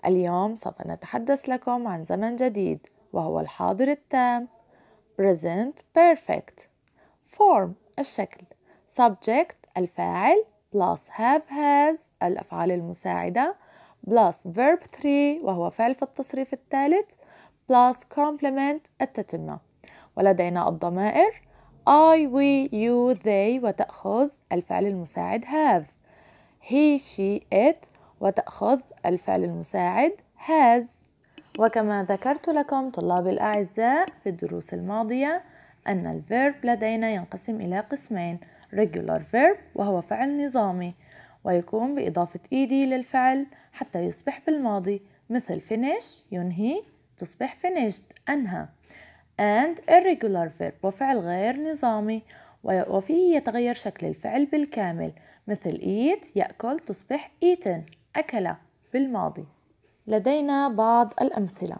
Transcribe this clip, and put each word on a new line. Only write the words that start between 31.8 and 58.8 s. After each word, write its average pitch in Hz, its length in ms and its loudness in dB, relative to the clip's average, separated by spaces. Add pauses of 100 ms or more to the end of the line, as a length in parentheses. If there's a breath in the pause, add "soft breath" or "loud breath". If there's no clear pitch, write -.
ذكرت 247 460 -2
لكم 285 420 -2
طلابي 180 400 0
الأعزاء 220 760 0 (160)
في - 60 -4
الدروس 170 460 -8
الماضية 226 680 -4 (440 soft breath)
أن 180 200 -4
الفيرب 208 480 -2 (100)
لدينا 226 460 -2
ينقسم 196 460 -8
إلى 185 240 -4
قسمين، 180 600 -8 (340 loud breath)
regular 165 460 -2 (120)
verb، 320 260 4 (160)
وهو 202 260 -2
فعل 277 460 -4
نظامي 180 480 -2 (500 soft breath)
ويكون 214 500 -2
بإضافة 175 460 -4 (120)
إي 262 140 0
دي 269 200 0
للفعل 262 600 0 (260 soft breath)
حتى - 260 -8
يصبح - 480 -6
بالماضي، 202 560 -2 (280 soft breath)
مثل 233 300 -6
finish، 262 720 -6
ينهي، 190 500 -4 (340)
تصبح - 500 -10
finished، 285 640 -4
أنهى. 190 360 -4 (760 loud breath)
And 233 360 2 (140)
irregular 233 580 4 (120)
verb، 165 220 -6
وفعل 240 360 -2
غير 208 520 -4
نظامي 220 520 -2 (420 loud breath)
وي-، 185 240 0
وفيه 320 480 2
يتغير 240 380 -2
شكل - 320 -10
الفعل 247 400 -2
بالكامل، 185 640 -4 (340 soft breath)
مثل 202 240 -6
eat، 254 680 -2
يأكل، 240 420 -4
تصبح - 520 -10 (140)
eaten، 339 360 2 (360)
أكل 220 340 -4 (420)